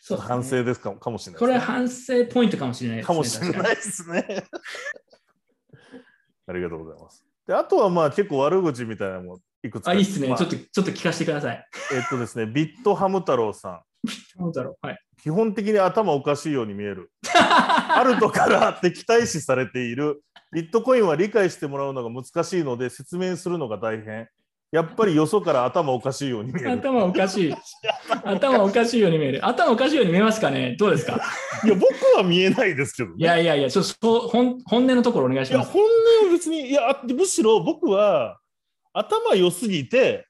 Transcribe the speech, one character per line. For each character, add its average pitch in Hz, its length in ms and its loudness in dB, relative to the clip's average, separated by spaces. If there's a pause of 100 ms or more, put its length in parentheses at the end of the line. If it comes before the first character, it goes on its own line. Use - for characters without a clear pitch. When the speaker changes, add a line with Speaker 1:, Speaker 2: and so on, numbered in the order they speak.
Speaker 1:
そ - 140 -8
う - 40 -4
で - 40 -8
す - 60 -14
ね。 123 60 -2
Speaker 2:
反 123 100 -4
省 131 200 0
で 120 100 0
す - 60 -12
か、 101 160 -10
か - 140 -8
も 110 80 -8
し - 80 -14
れ 185 60 -18
な 170 60 -20
い - 20 -4
で 240 60 2
す - 0 -
ね。 - 0 -
Speaker 1:
こ - 0 -
れ 254 80 2
は 247 60 2
反 247 280 -4
省 247 380 -2
ポ 240 160 2
イ 226 40 4
ン - 40 2
ト - 60 -4
か 135 100 -6
も 120 80 -4
し 127 100 -10
れ 117 60 -4
な 113 60 -6
い - 20 -6
で 110 40 -8
す - 40 -10
ね。 - 0 -
Speaker 2:
か 175 80 0
も 151 100 0
し 117 160 -6
れ 175 100 -4
な 196 220 -2
い - 40 -2
で - 60 -14
す 175 280 -12
ね。 180 120 -4
Speaker 1:
確 208 120 -10
か - 80 -6
に。 - 1600 -18 (480)
Speaker 2:
あ 90 40 -12
り 90 80 -6
が 87 80 -6
と 82 80 -10
う 80 80 -14
ご 80 80 -18
ざ 73 40 -20
い 78 60 -20
ま - 80 -20
す。 - 140 -20 (220)
で、 175 80 -2
あ 294 100 0
と 381 120 0
は 226 120 4
ま 175 160 2
あ 143 60 2
結 196 180 -2
構 143 100 -2
悪 165 240 2
口 127 220 -2
み 110 120 -10
た 98 100 -6
い - 20 -4
な 95 80 -8
の 92 60 -12
も 90 160 -18 (240)
い 113 80 -10
く 110 100 -12
つ - 40 -20
か。 180 80 0
Speaker 1:
あ、 - 20 2
い 202 60 4
い - 20 6
っ - 20 6
す - 160 -4
ね。 135 80 -2
Speaker 2:
ま 131 60 0
あ、 117 40 -4
Speaker 1:
ち 170 60 0
ょ - 20 -4
っ - 40 -8
と、 - 60 -6
ち - 40 -10 (180)
ょ 190 40 0
っ - 20 0
と 175 60 -4
聞 - 120 -12
か 170 100 0
せ - 80 -6
て 165 40 -2
く 165 80 -2
だ 147 80 -4
さ 131 120 -6
い。 - 160 -14 (240)
Speaker 2:
え 131 60 -2
っ 120 100 -6
と 131 100 -6
で 117 80 -6
す - 100 -14
ね、 110 100 -4
ビ 139 200 -2
ッ - 180 -18
ト 202 100 4
ハ 190 140 0
ム 190 120 0
太 160 160 0
郎 110 160 -2
さ - 180 -14
ん。 87 100 -16 (240)
Speaker 1:
ビ - 80 -6
ッ - 40 -12 (180)
ト 180 40 -20
ハ 180 60 -8
ム 170 60 -4
太 143 120 -6
郎。 - 180 -12
は 139 120 -10
い。 - 60 -14 (220)
Speaker 2:
基 151 100 -6
本 208 240 0
的 208 140 -4
に 208 120 2
頭 185 320 2
お 139 100 0
か 147 140 0
し 156 140 -6
い - 20 -2
よ 131 100 -2
う 110 40 -4
に 101 80 -8
見 104 100 -8
え 101 100 -6
る。 90 160 -16 (120)
Speaker 1:
<laughs> - 120 -8
Speaker 2:
あ 330 720 2
る 240 140 2
と 208 100 2
か - 160 0
ら 208 340 2
敵 180 240 -2
対 233 220 4
視 165 140 -6
さ 131 160 0
れ 127 100 -2
て 127 200 -6
い 117 100 -6
る。 147 260 -4 (300)
ビ 165 160 -6
ッ - 20 -18
ト 226 120 0
コ 254 120 2
イ 247 60 4
ン 208 80 4
は 151 80 2
理 202 140 0
解 202 200 2
し - 60 -14
て 160 100 -8
も 139 120 -6
ら 139 100 -4
う 135 40 -6
の 123 160 -6
が 123 140 -10
難 170 220 -6
し 185 160 -2
い - 20 -2
の 131 140 -2
で 123 140 -4
説 - 280 -12
明 185 180 -4
す 180 120 -8
る 175 100 -4
の 147 80 -6
が 107 100 -6
大 110 260 -6
変。 107 260 -12 (440)
や 160 100 0
っ 160 120 -6
ぱ 220 120 2
り 175 80 2
よ 156 120 4
そ 208 140 0
か 170 120 -2
ら 127 120 2
頭 139 280 0
お 127 80 -2
か 135 120 -4
し 139 140 -6
い - 20 -4
よ 120 120 -4
う 107 40 -8
に 127 80 -10
見 180 80 -4
え - 40 -10
る。 262 80 -2
Speaker 1:
頭 240 320 0
お 180 80 0
か 190 160 0
し 175 220 0
い。 - 40 -4 (320)
Speaker 2:
<laughs> - 380 -4
Speaker 1:
頭 214 400 4
お 196 40 4
か 233 160 2
し 233 140 0
い - 20 6
よ 196 80 6
う - 40 4
に 160 60 2
見 151 60 0
え 131 80 0
る。 - 140 -2
頭 254 260 2
お 220 40 4
か 262 120 2
し 311 40 2
い 320 40 2
よ 262 60 4
う - 40 6
に 165 60 2
見 175 60 4
え 202 40 6
ま 220 100 4
す - 80 -2
か 147 100 2
ね？ 131 260 -2
ど 208 120 2
う - 20 4
で 151 80 4
す - 80 -2
か？ - 140 -4 (440)
Speaker 2:
い 214 40 6
や、 208 60 6
僕 196 120 4 (300)
は 220 80 4
見 175 160 4
え 190 100 4
な 220 140 2
い 185 100 2
で 135 100 0
す - 80 -10
け 123 120 -4
ど 92 60 -10
ね。 82 60 -18
Speaker 1:
い 110 60 -2
や 170 160 4
い 165 60 4
や 160 100 4
い 143 80 2
や、 127 80 0
ち 196 80 0
ょ 185 40 2
っ - 20 0
と - 180 -8
そ 226 240 2
う、 - 20 -6
本-、 247 380 2
本 247 200 2
音 262 80 4
の 240 80 4
と 233 100 2
こ - 80 2
ろ 131 60 2
お - 20 2
願 131 160 0
い - 20 -8
し - 80 -4
ま 262 100 2
す。 - 20 -8
Speaker 2:
い - 20 -14
や、 - 40 -16
本 381 120 4
音 453 420 6
は 349 60 4
別 339 180 0
に、 302 180 -4
い 262 40 -2
や、 262 180 2
あ、 269 140 0
む 254 220 0
し 339 160 -2
ろ 220 200 6
僕 320 240 -2
は 190 540 2 (520)
頭 403 440 0
良 180 160 4
す 226 160 -6
ぎ 151 200 -4
て 165 420 2